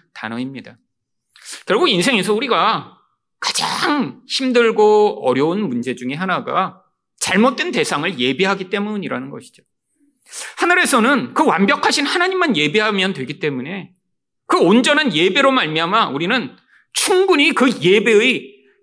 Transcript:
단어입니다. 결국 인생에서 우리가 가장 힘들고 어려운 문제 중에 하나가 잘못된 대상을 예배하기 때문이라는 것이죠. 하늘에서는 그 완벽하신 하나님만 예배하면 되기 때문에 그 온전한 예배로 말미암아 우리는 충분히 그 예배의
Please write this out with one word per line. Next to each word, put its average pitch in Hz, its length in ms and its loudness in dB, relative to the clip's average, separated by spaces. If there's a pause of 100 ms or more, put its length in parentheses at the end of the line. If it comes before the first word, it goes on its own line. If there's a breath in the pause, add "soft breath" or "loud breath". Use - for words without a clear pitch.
(140)
단어입니다. 117 640 -10 (920 loud breath)
결국 262 220 2
인생에서 214 440 2
우리가 208 640 -2 (420)
가장 - 880 -4
힘들고 214 1000 2
어려운 160 400 0
문제 120 280 -4
중에 123 180 -8
하나가 156 680 -4 (380)
잘못된 262 520 0
대상을 160 480 -4
예배하기 185 500 -2
때문이라는 196 600 -8
것이죠. 135 320 -20 (960 loud breath)
하늘에서는 277 760 2
그 311 120 2
완벽하신 277 600 2
하나님만 359 520 0
예배하면 196 560 0
되기 143 260 -10
때문에 147 540 -8 (540)
그 339 120 0
온전한 262 540 4
예배로 202 380 2
말미암아 175 580 0
우리는 170 460 -4 (380 soft breath)
충분히 359 580 2
그 262 180 2 (120)
예배의 214 760 2 (280 soft breath)